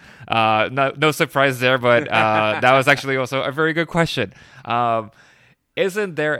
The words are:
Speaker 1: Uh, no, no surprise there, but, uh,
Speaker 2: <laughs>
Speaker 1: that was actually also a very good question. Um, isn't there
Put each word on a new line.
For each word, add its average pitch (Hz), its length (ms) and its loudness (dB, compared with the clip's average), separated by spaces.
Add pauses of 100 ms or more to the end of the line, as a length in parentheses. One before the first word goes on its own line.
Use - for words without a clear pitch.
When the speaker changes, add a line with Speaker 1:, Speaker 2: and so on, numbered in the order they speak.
(280)
Speaker 1:
Uh, 110 440 2
no, 135 260 -2
no 151 140 2
surprise 139 480 0
there, 127 180 2
but, 120 340 2
uh, 107 480 0
Speaker 2:
<laughs> - 20 -4
Speaker 1:
that 127 120 6
was 135 140 4
actually 135 300 0
also 131 260 -4
a 139 80 -4
very 156 220 -2
good 160 140 -2
question. 147 460 -2 (320)
Um, 113 460 -2 (640)
isn't 190 400 -4
there 151 240 -2